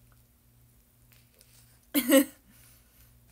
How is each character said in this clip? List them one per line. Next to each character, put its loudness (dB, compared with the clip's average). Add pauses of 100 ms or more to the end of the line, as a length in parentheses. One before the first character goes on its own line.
(1900)
<laughs> - (1400)